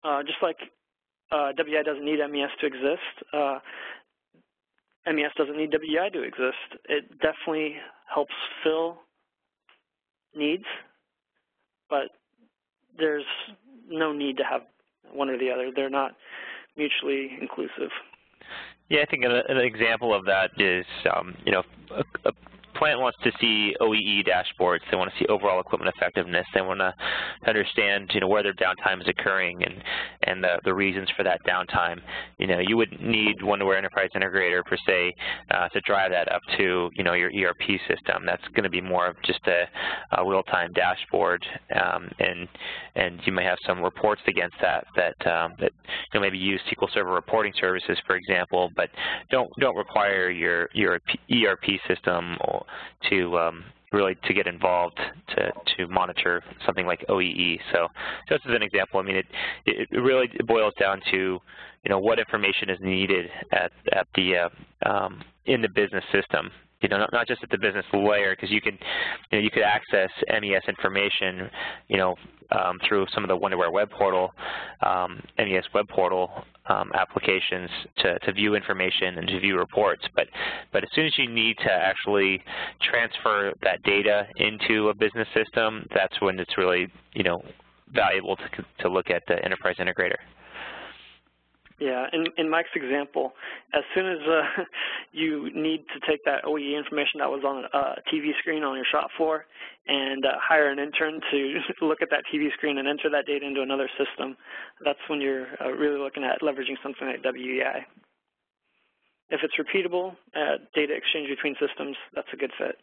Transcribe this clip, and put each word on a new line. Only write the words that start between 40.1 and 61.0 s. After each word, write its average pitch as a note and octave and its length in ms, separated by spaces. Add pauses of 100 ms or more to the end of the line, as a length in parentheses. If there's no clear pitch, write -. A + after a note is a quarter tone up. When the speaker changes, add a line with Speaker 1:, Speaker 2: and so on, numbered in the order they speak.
Speaker 2:
a F2+ 100
real-time F#2 460
dashboard, F2+ 720 (300)
um, F2 340 (100)
and, F2+ 280 (480)
and F2 300
you G2 80
may F#2 100
have F2+ 240
some F2+ 140
reports G#2 460
against F2+ 340
that - 240 (100)
that, F2 220 (100)
um, E2 320
that, E2 120 (420)
you - 20
know, G#2 60
maybe F#2+ 160
use F#2+ 280
S - 40
Q - 120
L F#2+ 120
Server F#2+ 180
reporting G#2 480
services, F#2 380 (100)
for F#2+ 80
example, F2+ 600
but F2 140 (400)
don't, B2+ 200 (100)
don't B2+ 160
require G2 540
your, F2 440
your F#2 260 (300)
E A#2 160
R G2 120
P G2 300
system F2 540
or - 240 (440)
to, F2 280
um, E2 260 (280)
really G2 240 (120)
to - 60
get F#2+ 140
involved F2 520 (360)
to, - 160 (240)
to F2+ 120
monitor F2+ 560 (220)
something F#2 200
like F2 240
O G2+ 100
E F2+ 60
E. F2 340 (140)
So E2+ 140 (400)
just - 200
as B2 80
an A2+ 60
example, G2 380
I F#2+ 40
mean, F#2+ 140
it, F#2+ 80 (400)
it, - 260
it - 80
really B2+ 300 (160)
boils A2 340
down G2 220 (100)